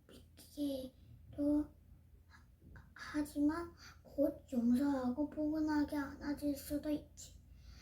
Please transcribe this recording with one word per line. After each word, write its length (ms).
믿기도 1600
하지만 800
곧 480
용서하고 800
포근하게 680
안아줄 580
수도 340
있지. 480